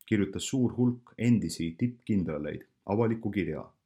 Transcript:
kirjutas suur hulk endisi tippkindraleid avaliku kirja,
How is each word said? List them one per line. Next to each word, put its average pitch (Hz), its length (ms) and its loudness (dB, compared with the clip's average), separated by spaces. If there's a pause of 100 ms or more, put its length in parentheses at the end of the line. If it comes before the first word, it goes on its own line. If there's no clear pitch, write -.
kirjutas 101 420 0
suur 127 280 2
hulk 123 420 0
endisi 85 600 2
tippkindraleid 80 880 -2 (200)
avaliku 113 440 0
kirja, 80 340 -4 (220)